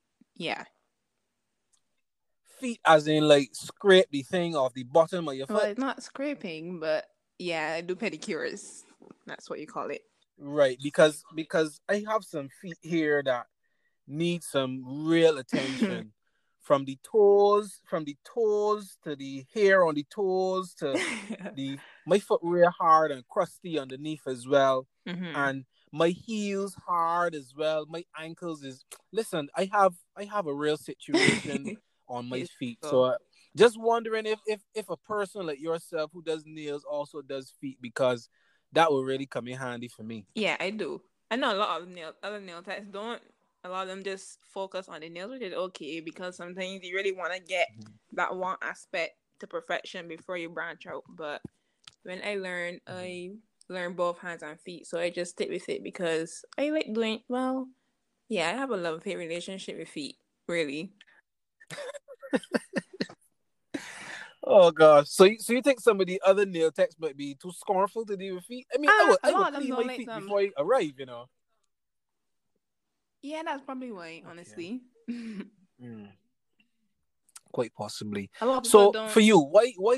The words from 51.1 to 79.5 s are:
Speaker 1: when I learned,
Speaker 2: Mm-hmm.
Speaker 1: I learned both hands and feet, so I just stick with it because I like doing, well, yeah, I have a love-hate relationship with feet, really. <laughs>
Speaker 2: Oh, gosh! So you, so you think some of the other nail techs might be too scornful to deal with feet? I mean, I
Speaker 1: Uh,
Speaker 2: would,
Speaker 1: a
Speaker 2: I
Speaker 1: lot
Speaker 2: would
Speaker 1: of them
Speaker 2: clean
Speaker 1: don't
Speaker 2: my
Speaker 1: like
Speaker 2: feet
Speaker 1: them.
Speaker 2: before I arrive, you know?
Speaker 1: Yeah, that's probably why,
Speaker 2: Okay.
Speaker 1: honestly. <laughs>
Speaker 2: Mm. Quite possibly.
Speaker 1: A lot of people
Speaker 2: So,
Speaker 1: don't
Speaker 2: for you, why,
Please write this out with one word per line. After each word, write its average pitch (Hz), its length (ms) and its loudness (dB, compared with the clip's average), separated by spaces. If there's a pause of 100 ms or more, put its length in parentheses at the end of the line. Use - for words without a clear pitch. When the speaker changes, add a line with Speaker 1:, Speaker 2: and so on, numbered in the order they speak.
Speaker 1:
when 185 200 -12
I 208 120 -6
learned, 180 520 -8
Speaker 2:
Mm-hmm. 185 80 -12
Speaker 1:
I 180 340 -10 (380)
learned 180 280 -8
both 175 240 -2
hands 170 240 -10
and 156 160 -14
feet, 175 260 -16
so 170 140 -6
I 175 100 -2
just 175 220 -6
stick - 180 -4
with 175 180 -8
it - 140 -6
because 165 640 -4 (120)
I 294 140 0
like 311 220 -2
doing, 220 360 -2
well, 262 380 -4 (600)
yeah, 170 220 0
I - 20 -4
have 262 180 -4
a 214 60 -2
love-hate 175 400 -6
relationship 180 600 -10
with 165 100 -12
feet, - 280 -10 (300)
really. 160 540 -4
<laughs> - 20 -20 (3500)
Speaker 2:
Oh, 180 220 10
gosh! 151 380 10
So - 160 8
you, 220 160 6
so - 120 -2
you 254 100 4
think 254 180 4
some 208 200 4
of 190 60 2
the 185 180 -4
other 196 220 6
nail 165 240 0
techs - 300 0
might 147 160 -6
be 143 180 -8
too 180 160 -14
scornful 202 560 -2
to 202 100 -6
deal 190 200 -8
with 180 80 -14
feet? 247 280 -16
I 254 60 -2
mean, 302 180 2
I 415 60 6
Speaker 1:
Uh, 311 60 6
Speaker 2:
would, - 160 6
Speaker 1:
a 254 40 6
Speaker 2:
I - 40 8
Speaker 1:
lot 349 60 2
Speaker 2:
would 381 100 4
Speaker 1:
of 285 60 -4
them 285 80 -6
Speaker 2:
clean 254 80 -2
Speaker 1:
don't 240 100 -2
Speaker 2:
my 240 80 -2
Speaker 1:
like 254 80 -8
Speaker 2:
feet 240 100 -10
Speaker 1:
them. 226 160 -10
Speaker 2:
before 202 180 -2
I 196 160 0
arrive, 170 420 0
you 135 80 -12
know? 123 220 -16 (1900)
Speaker 1:
Yeah, 311 220 -10
that's 285 180 -6
probably 262 300 -10
why, 165 320 -12
Speaker 2:
Okay. 185 60 -18
Speaker 1:
honestly. 175 520 -10 (260)
<laughs> 226 420 -10 (320)
Speaker 2:
Mm. 110 260 -16 (1400)
Quite 117 220 -4
possibly. 104 560 -8 (100)
Speaker 1:
A 226 60 -2
lot 262 120 2
of - 40 -2
people 233 80 -2
Speaker 2:
So, 202 220 12
Speaker 1:
don't - 180 -6
Speaker 2:
for 226 100 6
you, 214 180 10
why, 190 380 6